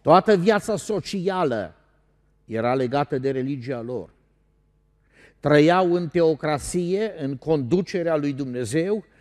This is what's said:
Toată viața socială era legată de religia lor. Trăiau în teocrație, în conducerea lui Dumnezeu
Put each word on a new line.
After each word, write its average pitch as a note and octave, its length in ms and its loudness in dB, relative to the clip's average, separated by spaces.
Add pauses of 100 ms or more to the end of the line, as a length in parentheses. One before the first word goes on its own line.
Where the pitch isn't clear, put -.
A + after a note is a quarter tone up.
Toată F#3 360 6
viața G3+ 400 0
socială F3 960 -4 (680)
era A2+ 300 -2
legată C3+ 440 -2
de C3+ 120 -2
religia C3 500 -6
lor. A#2 300 -10 (1300)
Trăiau E3 520 4
în F3 160 0
teocrație, E3+ 1160 -2
în C#3 120 -4
conducerea D#3+ 800 0
lui C#3+ 160 -2
Dumnezeu C3+ 720 -4 (160)